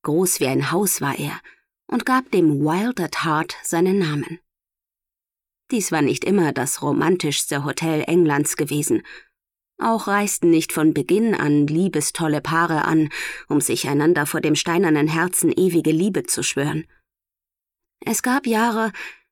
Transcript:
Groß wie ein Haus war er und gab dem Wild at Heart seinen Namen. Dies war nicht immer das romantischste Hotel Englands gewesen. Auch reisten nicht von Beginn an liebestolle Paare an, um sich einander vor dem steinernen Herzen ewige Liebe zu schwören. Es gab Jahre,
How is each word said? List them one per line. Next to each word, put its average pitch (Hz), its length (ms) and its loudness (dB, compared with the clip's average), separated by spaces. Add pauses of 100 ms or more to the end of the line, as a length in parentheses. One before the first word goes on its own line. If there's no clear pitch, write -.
Groß 175 380 0
wie 139 60 0
ein 135 260 0
Haus 185 300 -2
war 139 160 -4
er 147 200 -8 (480)
und 240 200 -4
gab 262 240 0
dem 156 300 4
Wild 185 400 0
at - 220 -6
Heart 156 400 -2
seinen 185 360 2
Namen. 151 420 -4 (1300)
Dies 220 220 -2
war 156 80 0
nicht 139 240 0
immer 180 280 2
das - 280 -4
romantischste 147 840 -2
Hotel 156 420 -2
Englands 151 500 2
gewesen. 147 460 -2 (760)
Auch 226 280 -2
reisten 202 420 2
nicht 160 220 2
von 156 200 4
Beginn 196 440 2
an 147 320 2
liebestolle 156 720 0
Paare 165 440 0
an, 156 260 2 (360)
um 143 140 2
sich - 260 -2
einander 151 400 2
vor 156 140 -2
dem 151 160 2
steinernen 165 500 2
Herzen 165 460 0
ewige 170 400 2
Liebe 170 320 0
zu - 180 -4
schwören. 147 420 -2 (1160)
Es - 240 -4
gab 254 240 0
Jahre, 220 420 0 (420)